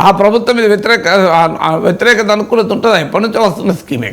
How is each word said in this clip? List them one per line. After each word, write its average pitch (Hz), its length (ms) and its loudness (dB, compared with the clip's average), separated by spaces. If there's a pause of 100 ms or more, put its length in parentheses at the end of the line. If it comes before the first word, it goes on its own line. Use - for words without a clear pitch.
ఆ 190 100 4
ప్రభుత్వం 214 460 0
మీద 226 100 0
వ్యతిరేక, 214 420 0
ఆ, 165 540 2
ఆ 160 140 0
వ్యతిరేకత 202 540 0
అనుకూలత 208 460 0
ఉంటుంది, 214 240 0
ఎప్పటి 160 240 -2
నుంచో 226 180 -2
వస్తున్న 190 300 0
స్కీమే 120 400 -6